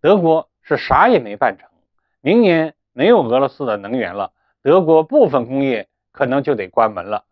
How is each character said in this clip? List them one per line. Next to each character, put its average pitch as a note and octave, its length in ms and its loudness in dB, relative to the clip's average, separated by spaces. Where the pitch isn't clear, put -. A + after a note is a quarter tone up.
德 F#3+ 180 2
国 D#3+ 300 0
是 D3 160 -4
啥 E3 320 2
也 A#3 80 2
没 G#2+ 180 -6
办 G#2+ 220 -2
成， - 100 -20
明 G3 200 2
年 E3 340 0
没 C#3 140 -2
有 A3 160 4
俄 A#2+ 160 0
罗 C#3 80 0
斯 C#3 180 -10
的 A2 120 -2
能 G2+ 160 -10
源 G#2 200 -6
了， G2 200 -8
德 E3+ 220 2
国 D#3+ 180 4
部 A3 280 2
分 B2 180 -2
工 C3+ 160 -4
业 A#2+ 240 -4
可 C#3 140 -4
能 C3+ 180 -2
就 D3 100 -2
得 G#2 140 -6
关 A2 260 0
门 F2+ 120 -10
了。 G#2 260 -8